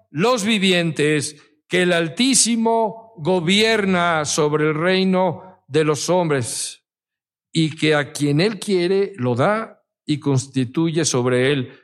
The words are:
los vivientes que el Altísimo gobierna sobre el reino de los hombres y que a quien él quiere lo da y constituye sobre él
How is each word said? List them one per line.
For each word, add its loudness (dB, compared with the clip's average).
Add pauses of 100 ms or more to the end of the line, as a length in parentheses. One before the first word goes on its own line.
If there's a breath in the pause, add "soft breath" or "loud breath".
los -2
vivientes 0 (320 soft breath)
que 0
el 2
Altísimo 0
gobierna 0
sobre 2
el -2
reino 0
de 2
los 0
hombres -2 (680)
y 0
que 0
a -2
quien 0
él 0
quiere 0
lo -2
da -2 (220)
y -2
constituye -2
sobre 0
él -2 (100)